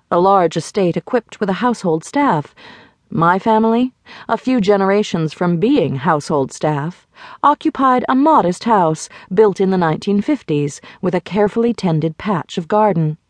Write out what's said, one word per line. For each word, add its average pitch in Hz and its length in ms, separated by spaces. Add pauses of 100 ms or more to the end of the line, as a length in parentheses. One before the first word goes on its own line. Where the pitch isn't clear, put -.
(100)
a 175 80
large 185 380
estate 175 400
equipped - 440
with 196 100
a 180 100
household 190 440
staff. 240 500 (560)
My 170 280
family, 226 540 (380)
a 226 80
few 254 240
generations 196 720
from 175 240
being 185 380
household 143 560
staff, 151 540 (360)
occupied 269 640
a 254 60
modest 262 500
house 185 460 (240)
built 202 260
in 185 80
the 190 80
nineteen 185 460
fifties 147 580 (220)
with 180 120
a 180 60
carefully 214 540
tended 160 420
patch - 400
of 165 100
garden. 175 520 (120)